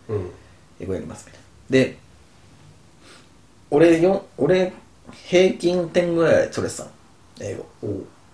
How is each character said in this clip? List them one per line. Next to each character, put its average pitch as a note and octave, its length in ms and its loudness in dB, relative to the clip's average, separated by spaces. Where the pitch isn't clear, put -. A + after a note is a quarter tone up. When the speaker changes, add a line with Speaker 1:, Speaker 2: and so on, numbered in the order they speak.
Speaker 1:
う A2 60 -6
ん。 F#2 160 -6
Speaker 2:
「英 - 60 -12
語 F#2+ 80 -6
や E2+ 60 -6
り - 60 -12
ま - 80 -14
す」 - 140 -20
み - 40 -20
た - 60 -20
い - 20 -20
な。 - 60 -20
で、 C3 280 0
俺 D#3+ 300 6
よ-、 F#3+ 240 0
俺、 F#3 340 0
平 F#3 420 2
均 F3 360 -2
点 F3 240 0
ぐ E3 100 2
ら - 200 4
い - 60 -8
取 F#2+ 140 -6
れ D#2+ 60 -4
て - 80 -12
た - 60 -12
の。 - 60 -20
英 G2+ 160 -10
語。 - 100 -14
Speaker 1:
お A2 60 -8
う。 F#2+ 160 -8